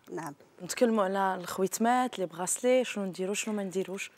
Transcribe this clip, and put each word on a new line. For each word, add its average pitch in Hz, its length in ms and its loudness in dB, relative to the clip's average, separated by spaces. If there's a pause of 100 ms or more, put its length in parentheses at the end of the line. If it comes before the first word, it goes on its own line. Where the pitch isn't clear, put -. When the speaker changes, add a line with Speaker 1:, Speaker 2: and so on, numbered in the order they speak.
(120)
Speaker 1:
نعم. 160 220 -8 (280)
Speaker 2:
نتكلموا 220 420 2
على 190 360 2
الخويتمات، 226 760 2
لي 185 80 0
بغاسلي، 185 580 2
شنو 202 200 -4
نديروا، 185 300 -2
شنو 214 200 -4
ما 208 80 -2
نديروش؟ 185 560 -4